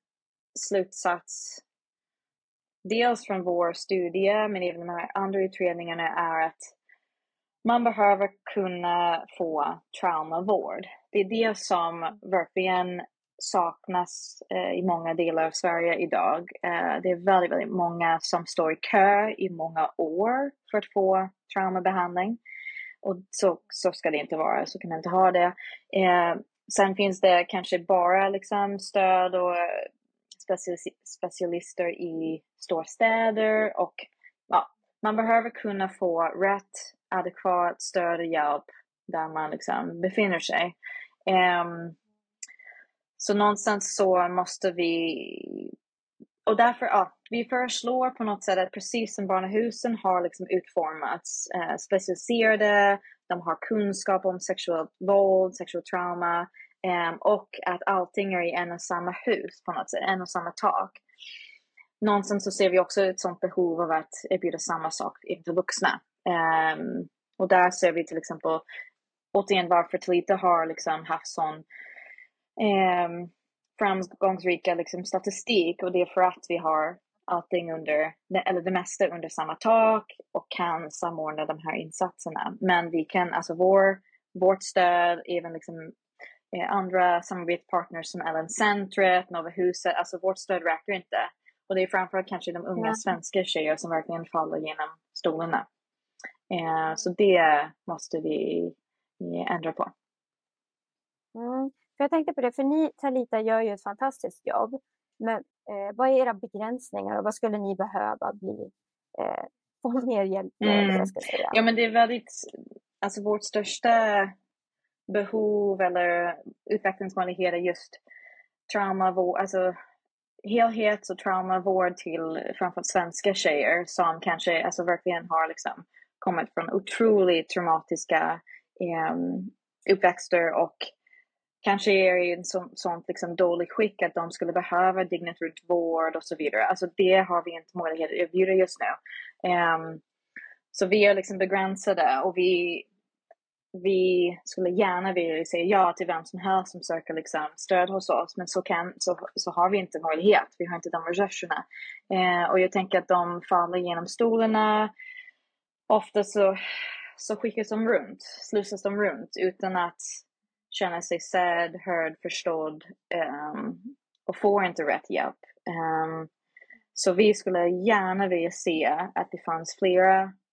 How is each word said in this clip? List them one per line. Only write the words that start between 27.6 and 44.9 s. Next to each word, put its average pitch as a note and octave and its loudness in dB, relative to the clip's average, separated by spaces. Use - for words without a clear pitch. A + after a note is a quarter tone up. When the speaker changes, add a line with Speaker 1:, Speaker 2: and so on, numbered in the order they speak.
Speaker 1:
bara F#3 4
liksom G3+ -2
stöd F#3 2
och F3+ 2
specialis-, - -6
specialister F3 -4
i D#3+ -6
storstäder A3 0
och, F3+ -2
ja, - 2
man G#3+ 0
behöver A3+ 2
kunna G3 -4
få E3+ -2
rätt, G3 0
adekvat F3 0
stöd E3+ -2
och E3+ -4
hjälp D3+ 0
där D#3+ -4
man D#3 -4
liksom E3+ -4
befinner F#3 0
sig. - -2
Ehm, F3 2
så - -4
någonstans G#3 0
så F#3 4
måste F3+ -2
vi... E3 -2